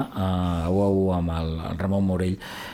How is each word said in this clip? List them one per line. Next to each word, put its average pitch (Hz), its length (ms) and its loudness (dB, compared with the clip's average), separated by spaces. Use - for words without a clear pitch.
eh, 90 560 0
u 95 80 4
a 101 80 4
u 95 240 4
amb 85 240 0
el, 82 160 -2
el 85 100 -6
Ramon 98 300 0
Morell, 92 300 0